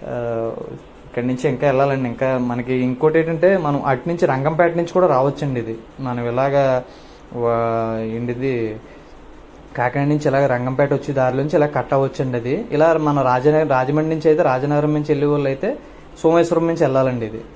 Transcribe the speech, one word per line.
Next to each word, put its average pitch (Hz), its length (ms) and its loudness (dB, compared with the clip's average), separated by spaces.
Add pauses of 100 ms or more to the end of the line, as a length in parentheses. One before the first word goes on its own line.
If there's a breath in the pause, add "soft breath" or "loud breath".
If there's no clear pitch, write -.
ఆ, 117 480 -6 (540)
ఇక్కడి 123 200 -6
నుంచి 127 220 -2
ఇంకా 131 180 0
వెళ్ళాలండి. 135 420 2
ఇంకా 131 300 -2
మనకి 123 360 -2
ఇంకోటి 127 440 2
ఏంటంటే 165 380 2
మనం 147 260 0
అటు 131 260 -2
నుంచి 170 180 0
రంగంపేట 156 500 0
నుంచి 170 160 -4
కూడా 185 140 4
రావచ్చండి 139 540 0
ఇది. 110 180 -8 (220)
మనం 123 280 -4
ఇలాగా 135 540 0 (500 loud breath)
వా-, 113 840 -2
ఏంటిది 120 600 -4 (1000 loud breath)
కాకినాడ 131 300 0
నుంచి 147 200 0
ఇలాగ 139 180 2
రంగంపేట 131 460 0
వచ్చి 143 220 -4
దారిలోంచి 131 400 0
ఇలా 151 120 4
కట్ 143 280 -2
అవ్వచ్చండి 135 440 -2
అది. 135 340 -4
ఇలా 160 220 4
మన 147 280 0
రాజన-, 139 460 2
రాజమండ్రి 147 460 0
నుంచి 160 140 0
అయితే 156 140 4
రాజనగరం 147 520 2
నుంచి 147 140 -2
వెళ్ళే 147 180 2
వాళ్ళు 147 220 0
అయితే 202 300 -4 (440 loud breath)
సోమేశ్వరం 165 440 4
నుంచి 165 180 0
వెళ్ళాలండి 127 420 0
ఇది. 110 140 -10 (160)